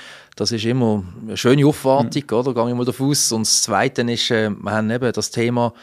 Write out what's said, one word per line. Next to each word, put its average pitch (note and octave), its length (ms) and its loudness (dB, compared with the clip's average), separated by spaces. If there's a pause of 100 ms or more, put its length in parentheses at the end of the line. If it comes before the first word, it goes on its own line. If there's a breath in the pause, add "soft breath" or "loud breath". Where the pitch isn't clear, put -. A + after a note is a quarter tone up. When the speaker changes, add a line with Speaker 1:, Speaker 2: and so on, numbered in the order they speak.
(360 loud breath)
Speaker 1:
Das - 160 -4
ist A2 140 -4
immer A2+ 380 0 (180)
eine G#2+ 160 -10
schöne C#3 300 4
Aufwartung, C3+ 600 2
Speaker 2:
Mhm. A2 80 -2
Speaker 1:
oder? B2 200 0
Gehe A#2 140 2
ich B2 60 -2
mal A#2+ 80 -2
davon C3 280 0
aus. - 200 0
Und A2+ 140 0
das - 160 2
Zweite A2+ 400 0
ist, A#2+ 300 -2
äh, A2 180 2
wir G2 220 -6
haben A2 180 0
eben B2 240 -2
das - 160 -4
Thema A#2+ 420 0 (120)